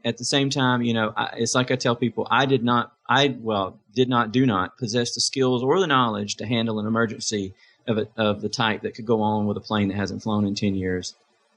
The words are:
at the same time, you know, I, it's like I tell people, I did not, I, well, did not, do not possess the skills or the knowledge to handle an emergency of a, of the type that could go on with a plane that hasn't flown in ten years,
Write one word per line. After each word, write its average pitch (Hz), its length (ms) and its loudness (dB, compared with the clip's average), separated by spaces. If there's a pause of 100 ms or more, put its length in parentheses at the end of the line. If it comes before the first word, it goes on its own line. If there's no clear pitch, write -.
at 117 140 -2
the 123 60 -10
same 139 260 2
time, 127 320 2
you 117 100 0
know, 110 240 0
I, - 220 -2
it's 117 160 -2
like 127 160 2
I 127 60 2
tell 120 200 0
people, 113 340 -2
I 123 140 4
did 131 180 2
not, 120 300 0 (160)
I, 135 320 4
well, 101 380 -2 (160)
did 123 160 2
not, 117 220 2
do 127 120 4
not 95 320 2
possess 117 380 -2
the 113 80 -2
skills 127 400 0
or 147 180 2
the 185 60 2
knowledge 113 500 0
to 107 100 -10
handle 113 320 0
an 104 80 -4
emergency 110 680 -2 (320)
of 110 100 0
a, 104 100 -2 (120)
of 104 240 0
the 104 80 -4
type 110 320 -2
that 104 120 -6
could 113 120 -12
go 113 160 2
on 107 240 0
with 101 100 -2
a - 60 -10
plane 104 260 0
that 95 60 -4
hasn't 101 280 -4
flown 104 240 0
in 101 80 -2
ten 101 200 -2
years, 92 400 -4 (420)